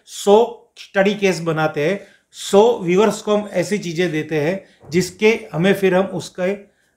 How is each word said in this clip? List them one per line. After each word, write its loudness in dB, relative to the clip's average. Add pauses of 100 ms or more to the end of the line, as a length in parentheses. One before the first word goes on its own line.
सौ 2 (100)
स्टडी 0
केस -2
बनाते -2
हैं, -4 (320)
सौ 2
व्यूअर्स 0
को 0
हम -4
ऐसी -2
चीज़ें -4
देते -4
हैं -4 (260)
जिसके 0
हमें 2
फिर 2
हम 2
उसका -8 (500)